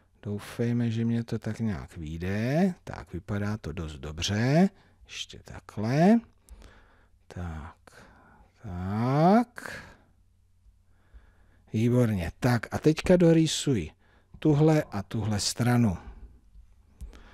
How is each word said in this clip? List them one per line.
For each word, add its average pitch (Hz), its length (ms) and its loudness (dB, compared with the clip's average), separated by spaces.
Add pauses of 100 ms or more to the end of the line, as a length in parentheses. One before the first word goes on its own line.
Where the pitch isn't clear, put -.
(240)
Doufejme, 117 680 -2
že 113 160 -2
mě 117 180 0
to 113 160 -6
tak 107 200 -8
nějak 95 380 -6
vyjde. 101 760 -2 (100)
Tak, - 300 -14
vypadá 104 440 -6
to 78 140 -10
dost 78 240 -10
dobře. 104 760 0 (360)
Ještě - 340 -16
takhle. 151 800 2 (1080)
Tak, 80 500 -12 (840)
tak. 120 1160 0 (1900)
Výborně. 113 680 2
Tak 120 340 0
a - 40 -6
teďka 160 400 4
dorýsuji 160 760 2 (480)
tuhle 151 440 4
a 101 200 -8
tuhle 104 360 -4
stranu. 117 580 0 (1400)